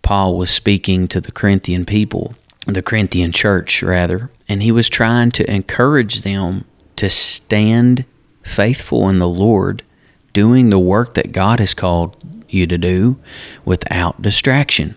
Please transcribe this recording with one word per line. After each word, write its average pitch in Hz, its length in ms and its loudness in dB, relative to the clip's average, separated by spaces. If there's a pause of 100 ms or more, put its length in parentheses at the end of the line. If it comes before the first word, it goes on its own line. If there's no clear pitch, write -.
Paul 95 340 2
was 90 140 -2
speaking 92 560 0
to 95 120 -4
the - 120 -10
Corinthian 92 520 0
people, 107 520 -4 (320)
the 95 160 -2
Corinthian 90 480 -2
church, 95 500 0
rather, 90 480 -2 (180)
and 101 140 -2
he 113 120 2
was 113 160 2
trying 120 420 2
to - 200 -2
encourage 123 720 0
them 98 440 -4 (320)
to 98 120 -2
stand 117 960 2 (400)
faithful 110 640 0
in 95 120 2
the 87 80 2
Lord, 95 540 0 (520)
doing 117 360 4
the 98 100 4
work 101 340 2
that - 180 -4
God 104 280 2
has 98 140 0
called 87 420 -2 (340)
you 90 180 0
to 87 100 -2
do 92 400 0 (460)
without 87 580 -4
distraction. 131 760 0